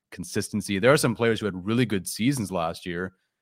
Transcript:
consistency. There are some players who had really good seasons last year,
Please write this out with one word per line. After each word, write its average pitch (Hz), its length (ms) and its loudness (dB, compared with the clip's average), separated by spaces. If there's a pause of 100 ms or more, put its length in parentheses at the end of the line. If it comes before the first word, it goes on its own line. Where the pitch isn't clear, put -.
(100)
consistency. 98 680 -4
There 120 140 6
are 156 40 6
some 127 180 2
players 113 240 2
who 110 80 -2
had 90 180 -6
really 113 220 2
good 98 220 -2
seasons 113 420 0
last 85 360 -4
year, 90 260 -6 (300)